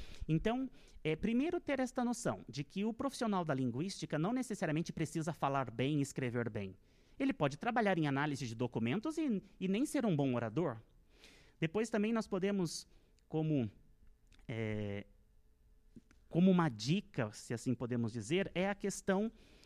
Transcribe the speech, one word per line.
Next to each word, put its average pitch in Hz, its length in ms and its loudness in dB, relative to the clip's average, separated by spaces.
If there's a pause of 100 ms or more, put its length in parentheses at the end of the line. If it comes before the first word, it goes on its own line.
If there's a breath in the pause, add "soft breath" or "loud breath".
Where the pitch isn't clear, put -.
(280 loud breath)
Então, 220 420 0 (340 loud breath)
é, 156 140 0
primeiro 269 420 0
ter 269 220 0
esta 247 220 0
noção 170 440 -2
de 123 160 -6
que 196 220 -4
o 226 80 0
profissional 220 500 0
da 156 100 0
linguística 131 640 -2
não 175 140 2
necessariamente 175 600 -2
precisa 160 400 -2
falar 139 360 0
bem 127 300 0
e - 20 4
escrever 123 480 -2
bem. 101 260 -6 (440 soft breath)
Ele 269 140 0
pode 143 240 0
trabalhar 226 400 2
em 151 100 4
análise 139 400 0
de 113 80 -6
documentos 127 600 0
e, 262 240 0 (180 loud breath)
e 185 80 -2
nem 208 180 2
ser 285 200 0
um 190 100 4
bom 139 200 4
orador. 120 420 0 (840 loud breath)
Depois 208 300 0
também 214 220 2
nós 226 160 0
podemos, 190 600 0 (420 soft breath)
como, 156 400 2 (760)
é, 107 580 -2 (1200)
como 185 220 6
uma 175 180 6
dica, 117 600 -2
se - 220 -10
assim 123 200 -2
podemos 117 380 -2
dizer, 123 420 -2
é 190 160 0
a 202 60 -4
questão 202 560 0 (340 loud breath)